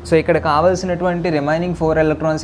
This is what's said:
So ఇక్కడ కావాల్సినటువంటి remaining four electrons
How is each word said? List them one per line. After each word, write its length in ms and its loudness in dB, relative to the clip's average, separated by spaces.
So 140 2
ఇక్కడ 160 2
కావాల్సినటువంటి 880 0
remaining 460 -2
four 240 0
electrons 380 -2